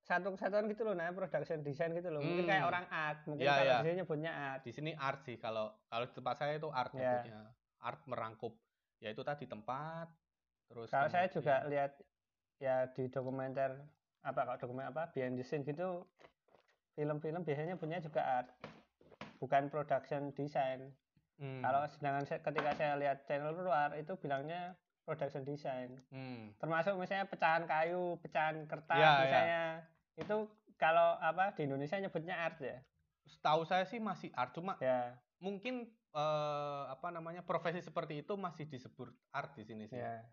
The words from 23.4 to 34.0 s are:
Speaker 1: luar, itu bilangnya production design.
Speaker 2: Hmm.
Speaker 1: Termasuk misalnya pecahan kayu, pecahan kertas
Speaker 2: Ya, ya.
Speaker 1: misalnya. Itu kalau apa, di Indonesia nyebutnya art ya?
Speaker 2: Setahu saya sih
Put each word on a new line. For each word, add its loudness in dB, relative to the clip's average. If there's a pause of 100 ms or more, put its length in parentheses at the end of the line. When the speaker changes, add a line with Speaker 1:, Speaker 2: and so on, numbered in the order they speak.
Speaker 1:
luar, 2
itu -6
bilangnya -4 (320)
production -4
design. -6
Speaker 2:
Hmm. -10
Speaker 1:
Termasuk 0
misalnya -2
pecahan 4
kayu, 2
pecahan 0
kertas 0
Speaker 2:
Ya, 10
ya. 12
Speaker 1:
misalnya. 6 (520)
Itu 0 (380)
kalau 6
apa, 2
di -4
Indonesia 0
nyebutnya -2
art -2
ya? -6 (420)
Speaker 2:
Setahu 2
saya 4
sih -6